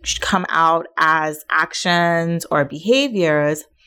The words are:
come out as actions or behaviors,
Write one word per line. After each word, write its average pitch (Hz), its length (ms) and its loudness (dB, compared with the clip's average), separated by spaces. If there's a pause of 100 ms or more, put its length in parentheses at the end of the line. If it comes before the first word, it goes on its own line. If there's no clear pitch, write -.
(200)
come 180 300 -2
out 165 380 2 (100)
as 156 520 0
actions 170 1000 0
or 147 140 2
behaviors, 165 1000 0 (240)